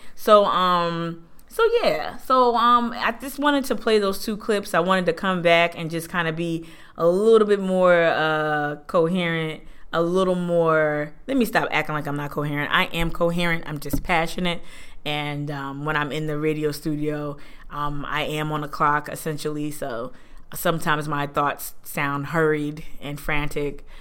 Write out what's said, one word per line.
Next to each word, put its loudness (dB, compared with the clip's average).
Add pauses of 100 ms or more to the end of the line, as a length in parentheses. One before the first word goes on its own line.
(140)
So, 6
um, 0 (240)
so 2 (160)
yeah, 0
so, 4
um, 4
I -2
just -10
wanted 4
to -2
play 2
those 0
two -4
clips. -2
I 4
wanted 2
to 2
come -2
back 4
and -8
just -6
kinda -2
be -4 (320)
a 2
little 6
bit 4
more, 4
uh, 2 (120)
coherent, 0 (320)
a 2
little 2
more, 2 (120)
let 0
me 4
stop 0
acting -2
like -4
I'm -4
not -8
coherent. -4
I 2
am -2
coherent. 0
I'm -6
just -2
passionate. -2 (420)
And, -4
um, -8
when 0
I'm -2
in -2
the -2
radio 0
studio, -4 (320)
um, -4
I -2
am -2
on -2
the -6
clock, 0
essentially. -4
So -6 (420)
sometimes 0
my -2
thoughts -2 (120)
sound -4
hurried 0 (160)
and -8
frantic. -2 (140)